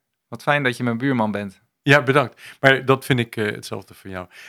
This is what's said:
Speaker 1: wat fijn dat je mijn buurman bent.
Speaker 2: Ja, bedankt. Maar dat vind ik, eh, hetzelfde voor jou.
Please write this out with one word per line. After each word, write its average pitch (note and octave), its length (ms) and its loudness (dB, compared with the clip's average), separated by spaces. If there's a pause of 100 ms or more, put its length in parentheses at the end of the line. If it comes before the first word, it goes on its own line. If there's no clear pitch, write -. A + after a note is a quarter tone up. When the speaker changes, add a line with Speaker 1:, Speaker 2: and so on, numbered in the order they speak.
(280)
Speaker 1:
wat A#2 140 -16
fijn D3 220 0
dat B2 140 -2
je C3 60 -6
mijn A#2 140 -2
buurman A#2+ 340 0
bent. G2+ 300 -8 (200)
Speaker 2:
Ja, C#3+ 220 4
bedankt. C3 380 0 (180)
Maar C3+ 260 4
dat C3 200 2
vind B2+ 140 0
ik, A#2 160 -6
eh, G#2+ 160 -2
hetzelfde A2 420 -14
voor - 160 -20
jou. F#2 180 -12 (220)